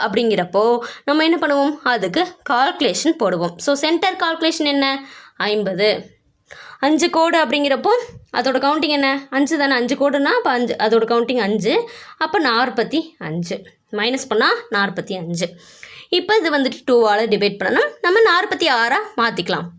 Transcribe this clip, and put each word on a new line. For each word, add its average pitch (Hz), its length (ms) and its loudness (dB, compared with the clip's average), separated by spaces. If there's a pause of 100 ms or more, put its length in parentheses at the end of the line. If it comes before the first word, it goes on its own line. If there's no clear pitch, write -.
அப்படிங்கிறப்போ 202 560 0 (460)
நம்ம 302 200 2
என்ன 330 140 4
பண்ணுவோம்? 285 320 2 (200)
அதுக்கு 208 280 -2 (280)
கால்குலேஷன் 277 720 0
போடுவோம். 175 320 0 (100)
So, 285 80 0 (120)
சென்டர் 339 380 0
கால்குலேஷன் 320 520 -2
என்ன? 277 140 2 (600)
ஐம்பது. 202 400 0 (1000)
அஞ்சு 311 280 4
கோடு 330 280 4
அப்படிங்கிறப்போ 285 500 0 (460)
அதோட 262 260 0
கவுண்டிங் 302 340 2
என்ன? 277 100 2 (280)
அஞ்சு 285 260 2
தானே. 269 160 2
அஞ்சு 247 240 0
கோடுனா 285 360 2
அப்போ 349 180 0
அஞ்சு, 240 180 -2 (100)
அதோட 220 280 2
கவுண்டிங் 233 340 0
அஞ்சு. 208 260 0 (540)
அப்போ 359 120 -2 (100)
நாற்பத்தி 226 520 0 (280)
அஞ்சு. 170 280 -6 (420)
மைனஸ் 254 320 -2
பண்ணா 240 200 2 (260)
நாற்பத்தி 190 460 -4
அஞ்சு. 170 260 -6 (680)
இப்போ 415 220 2
இது 311 160 0
வந்துட்டு 269 220 -2 (120)
டூவால 226 440 4
டிவைட் 196 280 -2
பண்ணணும். 359 260 0 (180)
நம்ம 427 240 4
நாற்பத்தி 349 460 0
ஆறா 240 240 0 (220)
மாத்திக்கலாம். 175 440 -4 (120)